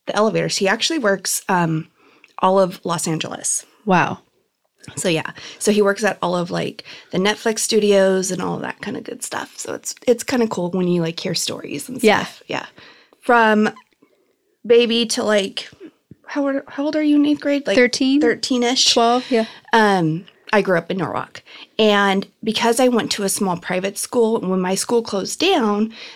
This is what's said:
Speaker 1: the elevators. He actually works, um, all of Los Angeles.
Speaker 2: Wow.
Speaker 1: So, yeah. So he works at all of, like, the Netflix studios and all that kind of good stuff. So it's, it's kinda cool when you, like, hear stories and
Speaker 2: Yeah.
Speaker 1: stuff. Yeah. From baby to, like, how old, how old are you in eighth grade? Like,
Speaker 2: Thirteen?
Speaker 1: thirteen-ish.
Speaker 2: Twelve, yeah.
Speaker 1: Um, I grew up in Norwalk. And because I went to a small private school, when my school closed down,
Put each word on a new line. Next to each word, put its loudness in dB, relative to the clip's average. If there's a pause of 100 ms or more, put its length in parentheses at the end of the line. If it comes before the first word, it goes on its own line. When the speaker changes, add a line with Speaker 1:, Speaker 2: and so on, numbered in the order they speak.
Speaker 1:
the -8
elevators. 0
He 0
actually 0
works, -2
um, 0 (520)
all 4
of 0
Los -4
Angeles. -6 (200)
Speaker 2:
Wow. 2 (800)
Speaker 1:
So, -4
yeah. -2 (280)
So 0
he 4
works 2
at 0
all 0
of, -4
like, -6 (280)
the -4
Netflix 0
studios 2
and -4
all -4
that -10
kind -10
of -12
good -12
stuff. -10
So -10
it's, -12 (100)
it's 2
kinda 0
cool -4
when 0
you, 2
like, -4
hear -6
stories -8
and -6
Speaker 2:
Yeah. 4
Speaker 1:
stuff. -18
Yeah. -6 (560)
From 4 (960)
baby 4
to, -4
like, -2 (560)
how -4
old, -2
how -6
old -2
are 0
you 4
in 6
eighth 0
grade? 0
Like, 0
Speaker 2:
Thirteen? 4
Speaker 1:
thirteen-ish. 0
Speaker 2:
Twelve, 2
yeah. 2 (280)
Speaker 1:
Um, 2 (280)
I 4
grew 2
up -4
in -4
Norwalk. -6 (340)
And 2 (160)
because 0
I 4
went 0
to -4
a -2
small -2
private -6
school, 0
when -2
my 0
school 0
closed -6
down, 0 (220)